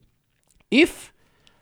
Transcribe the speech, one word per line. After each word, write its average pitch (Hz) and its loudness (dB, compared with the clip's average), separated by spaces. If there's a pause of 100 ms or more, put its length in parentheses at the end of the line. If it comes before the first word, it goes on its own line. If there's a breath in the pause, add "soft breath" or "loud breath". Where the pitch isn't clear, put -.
(720)
If, - 0 (500)